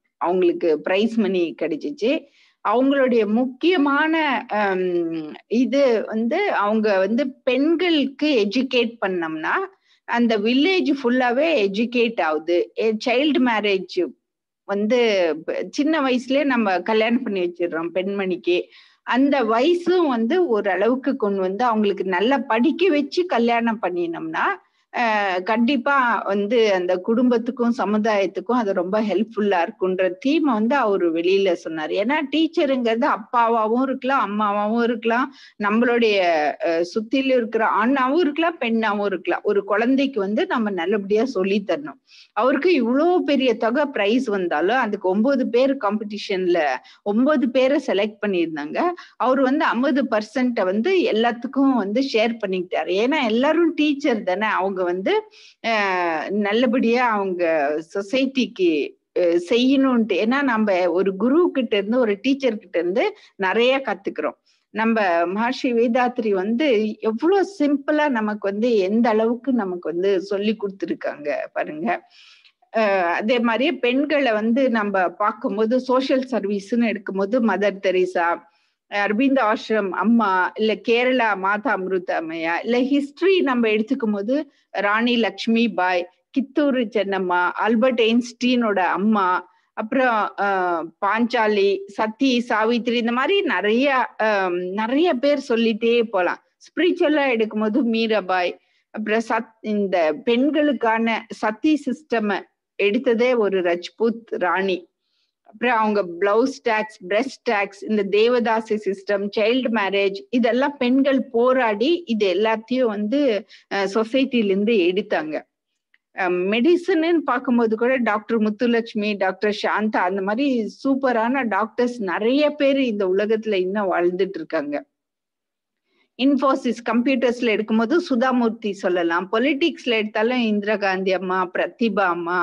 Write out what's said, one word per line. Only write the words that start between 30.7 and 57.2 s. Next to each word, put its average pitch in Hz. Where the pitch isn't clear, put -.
அவரு 196
வெளியில 180
சொன்னாரு. 160
ஏன்னா 226
டீச்சருங்கிறது 269
அப்பாவாவும் 233
இருக்கலாம், 262
அம்மாவாவும் 208
இருக்கலாம், 233
நம்மளுடைய, 226
அஹ், 165
சுத்தில 240
இருக்கிற 220
ஆணாவும் 254
இருக்கலாம், 330
பெண்ணாவும் 220
இருக்கலாம். 175
ஒரு 202
குழந்தைக்கு 233
வந்து 214
நம்ம 247
நல்லபடியா 196
சொல்லி 190
தரணும். 160
அவருக்கு 277
இவ்வளோ 285
பெரிய 262
தொகை 247
prize 233
வந்தாலும் 185
அதுக்கு 208
ஒன்பது 233
பேர் 262
காம்படிஷன்ல 202
ஒன்பது 247
பேரை 262
select 214
பண்ணியிருந்தாங்க. 165
அவர் 254
வந்து 269
ஐம்பது 254
பர்சன்ட 233
வந்து 214
எல்லாத்துக்கும் 240
வந்து 214
share 226
பண்ணிக்கிட்டாரு. 180
ஏன்னா 262
எல்லாரும் 285
teacher 285
தானே, 185
அவங்க 190
வந்து, 185
அஹ், 185
நல்லபடியா 233
அவங்க 196